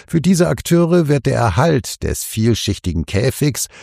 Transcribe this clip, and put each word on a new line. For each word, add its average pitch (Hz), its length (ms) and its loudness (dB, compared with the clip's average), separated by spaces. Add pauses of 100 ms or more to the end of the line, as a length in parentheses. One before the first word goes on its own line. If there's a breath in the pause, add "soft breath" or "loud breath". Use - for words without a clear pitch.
Für 165 140 -2
diese 170 280 2
Akteure 170 600 2
wird 143 180 0
der 131 100 0
Erhalt 117 680 0
des 73 220 -4
vielschichtigen 101 800 -2
Käfigs, 123 640 -2 (140 loud breath)